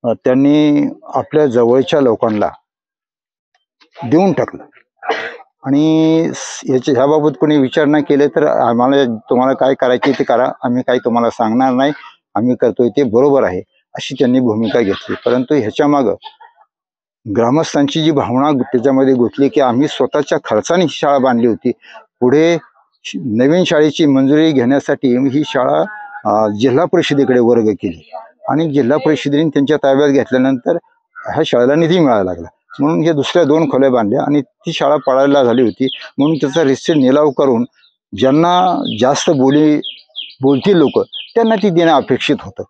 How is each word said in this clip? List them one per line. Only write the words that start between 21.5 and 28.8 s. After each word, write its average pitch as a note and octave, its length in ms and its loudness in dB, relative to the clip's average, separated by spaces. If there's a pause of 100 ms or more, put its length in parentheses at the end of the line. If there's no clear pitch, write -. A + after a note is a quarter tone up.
पुढे D#3 380 2 (460)
श-, - 220 -12
नवीन C3+ 380 2
शाळेची D#3 420 2
मंजुरी C#3+ 460 2
घेण्यासाठी C3 800 0
ही C#3+ 160 -2
शाळा, C#3 380 -2 (420)
अ, G#2+ 220 0
जिल्हा B2 380 0
परिषदेकडे C#3 540 0
वर्ग A#2 240 4
केली G2 460 -4 (400)
आणि D3+ 240 -2
जिल्हा C#3 240 0